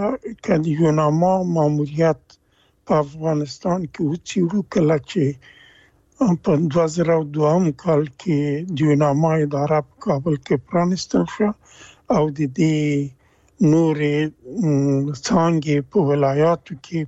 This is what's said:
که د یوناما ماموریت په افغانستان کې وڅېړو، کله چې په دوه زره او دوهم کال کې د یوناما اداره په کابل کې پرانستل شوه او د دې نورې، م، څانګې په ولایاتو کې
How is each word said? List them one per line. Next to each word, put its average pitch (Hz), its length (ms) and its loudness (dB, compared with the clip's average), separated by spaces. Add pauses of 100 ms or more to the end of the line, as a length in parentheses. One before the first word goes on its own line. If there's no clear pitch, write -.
(420)
که 156 160 0
د 156 100 -2
یوناما 160 760 2
ماموریت 151 760 0 (680)
په 190 80 0
افغانستان 156 920 -2
کې - 240 -10
وڅېړو، 175 500 -2 (100)
کله 156 280 2
چې - 260 -4 (1200)
په 202 140 0
دوه 165 300 0
زره 165 260 0
او 160 100 2
دوهم 151 480 0
کال 156 320 0 (160)
کې 151 200 -2 (360)
د - 60 -6
یوناما 151 520 2
اداره 147 480 0
په - 180 -12
کابل 151 360 -2
کې 143 200 -2 (120)
پرانستل 175 560 0 (100)
شوه 208 180 0 (640)
او 151 140 2
د 143 100 -6 (180)
دې 156 200 2 (840)
نورې، 151 580 2 (460)
م، 139 500 0
څانګې 160 680 0
په - 180 -6
ولایاتو 147 760 0
کې 160 320 -8